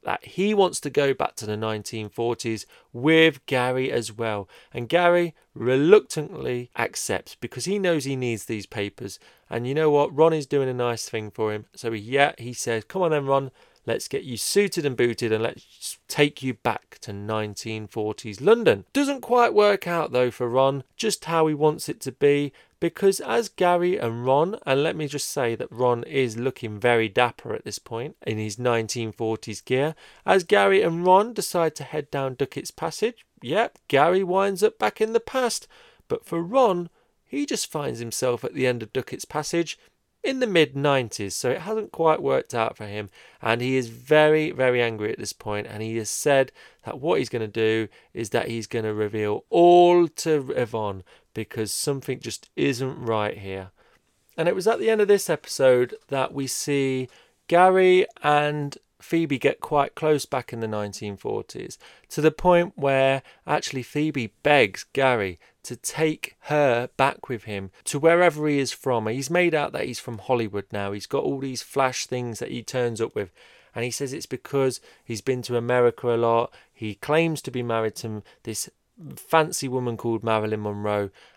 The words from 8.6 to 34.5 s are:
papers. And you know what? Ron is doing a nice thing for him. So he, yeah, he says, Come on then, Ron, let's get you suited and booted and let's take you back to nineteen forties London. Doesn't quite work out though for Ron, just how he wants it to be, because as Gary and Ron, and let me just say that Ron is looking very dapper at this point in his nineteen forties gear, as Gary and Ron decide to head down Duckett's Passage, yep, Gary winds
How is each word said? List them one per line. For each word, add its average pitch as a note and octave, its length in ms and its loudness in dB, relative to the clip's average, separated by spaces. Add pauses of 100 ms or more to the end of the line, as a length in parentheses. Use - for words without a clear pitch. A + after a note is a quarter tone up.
papers. G#2 500 -8 (320)
And A#2 180 -4
you C3+ 60 -4
know D#3 160 2
what? C#3+ 260 2
Ron D#3+ 180 6
is D3+ 120 -4
doing C#3 240 0
a B2+ 40 -4
nice A#2+ 360 -4
thing G#2+ 220 -6
for G#2+ 200 -2
him. G#2+ 140 -6 (100)
So A#2 160 -6
he, A2+ 80 -4
yeah, C3+ 380 2
he A#2+ 160 -12
says, A2+ 320 -4
Come - 160 -4
on E3+ 100 2
then, C#3+ 140 0
Ron, C3+ 260 0 (340)
let's - 220 -4
get - 160 -6
you B2 140 -10
suited F#3+ 480 0
and C3+ 100 -2
booted A#2+ 360 0
and A2 120 0
let's - 540 -10 (100)
take D3 340 0
you C3 120 -4
back - 480 -6
to - 100 -12
nineteen G#2+ 760 -6
forties G#2+ 520 -8
London. F3 540 4
Doesn't C#4 280 0
quite A#3+ 320 2
work G#3 340 2
out E3+ 240 -2
though B2 200 2
for B2 160 -4
Ron, C3+ 360 2 (120)
just - 300 -4
how E3 220 2
he D#3 60 2
wants D3+ 360 0
it D3+ 120 -8
to C3 100 -8
be, C#3+ 420 2 (260)
because G3 400 0
as A3 300 -2
Gary F3+ 480 2
and A#2 280 -4
Ron, D3+ 400 2
and C#3 180 2
let E3+ 120 -2
me D#3 120 -4
just C#3 220 -8
say A#2+ 260 0
that - 160 -10
Ron A#2+ 320 0
is B2 340 -2
looking A#2 420 -6
very A2+ 300 2
dapper A#2 440 0
at A2 120 -8
this G#2+ 140 -10
point A#2+ 360 -10 (100)
in A2 120 -4
his G#2+ 200 -6
nineteen A#2 540 -2
forties A2 480 -4
gear, C#3 360 0 (300)
as F#3+ 180 4
Gary G3 380 4
and E3+ 240 0
Ron G3+ 280 6
decide G#3 420 -2
to - 80 -12
head D3+ 260 -8
down C3+ 260 -4
Duckett's - 360 -6
Passage, - 540 -6 (160)
yep, F3+ 380 -2 (100)
Gary E3+ 340 4
winds F#3+ 400 0